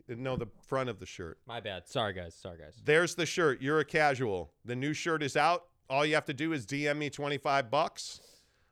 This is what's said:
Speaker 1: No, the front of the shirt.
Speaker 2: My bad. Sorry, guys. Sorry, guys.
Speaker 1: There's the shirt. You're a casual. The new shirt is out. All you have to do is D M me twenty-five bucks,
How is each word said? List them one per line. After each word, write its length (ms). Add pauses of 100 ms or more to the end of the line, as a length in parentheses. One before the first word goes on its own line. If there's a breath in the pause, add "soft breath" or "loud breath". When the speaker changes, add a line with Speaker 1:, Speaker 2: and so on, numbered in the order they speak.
(160)
Speaker 1:
No, 220
the 100 (180)
front 240
of 100
the 60
shirt. 400
Speaker 2:
My 140
bad. 280
Sorry, 260
guys. 200
Sorry, 240
guys. 260
Speaker 1:
There's 300
the 140
shirt. 340
You're 180
a 60
casual. 640 (140)
The 100
new 180
shirt 280
is 160
out. 280 (220)
All 160
you 120
have 100
to 80
do 180
is 140
D 220
M 100
me 140
twenty-five 580
bucks, 500 (520 soft breath)